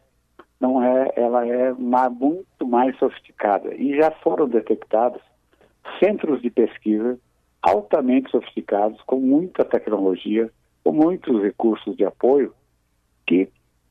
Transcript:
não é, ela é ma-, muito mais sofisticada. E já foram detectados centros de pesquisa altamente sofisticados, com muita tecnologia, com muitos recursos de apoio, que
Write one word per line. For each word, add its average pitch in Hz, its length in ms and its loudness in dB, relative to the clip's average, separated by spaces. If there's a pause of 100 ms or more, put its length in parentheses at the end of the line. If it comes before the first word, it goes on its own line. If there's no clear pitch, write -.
(580)
não 131 240 0
é, 131 340 2
ela 120 300 0
é 123 260 0
ma-, 127 360 0
muito 135 580 -4
mais 127 320 0
sofisticada. - 760 -2
E 139 220 -2
já 156 140 4 (120)
foram 160 260 0
detectados 113 720 -2 (800)
centros 160 420 0
de 120 80 -4
pesquisa 110 680 0 (420)
altamente 131 680 2
sofisticados, 110 720 -2
com 131 180 -2
muita 139 440 0
tecnologia, 107 840 -2 (340)
com - 80 2
muitos 156 500 0
recursos 104 540 -2
de 107 80 0
apoio, 120 480 0 (720)
que 92 240 0 (420)